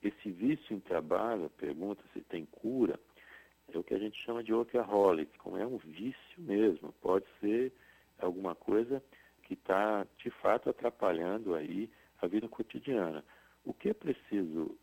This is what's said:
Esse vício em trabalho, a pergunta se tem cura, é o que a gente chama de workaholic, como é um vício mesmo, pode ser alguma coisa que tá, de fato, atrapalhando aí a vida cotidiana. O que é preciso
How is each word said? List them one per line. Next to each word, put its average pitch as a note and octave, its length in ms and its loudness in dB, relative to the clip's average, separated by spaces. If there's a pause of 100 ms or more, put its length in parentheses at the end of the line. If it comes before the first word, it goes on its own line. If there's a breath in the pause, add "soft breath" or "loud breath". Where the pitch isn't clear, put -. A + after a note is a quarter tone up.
Esse G#2 280 -4
vício A2+ 440 -2
em G2 60 -6
trabalho, F2+ 640 0
a C#2 40 -6
pergunta E2+ 520 -6 (100)
se - 80 -8
tem E2 260 -8
cura, A#2+ 520 0 (760 loud breath)
é E2 60 -4
o F2 60 -4
que - 100 -2
a G#2 40 0
gente G#2 240 -6
chama A#2 200 -6
de A2 100 -2
workaholic, G2+ 880 4
como F2+ 180 -8
é G2+ 100 -2
um B2+ 100 -4
vício G2 640 -10
mesmo, G#2 640 2
pode F#2 260 2 (140)
ser A#2+ 320 0 (460 soft breath)
alguma F2+ 360 -2
coisa A#2+ 480 0 (400 loud breath)
que - 140 -8
tá, G2+ 500 2 (120)
de A#2+ 120 -6
fato, A2 400 2
atrapalhando G2 840 0
aí E2+ 360 -4 (300 soft breath)
a F#2 60 -2
vida G#2+ 220 0
cotidiana. G2+ 760 -4 (400 loud breath)
O - 100 -8
que - 160 -2
é G#3+ 40 2
preciso F#2 880 -4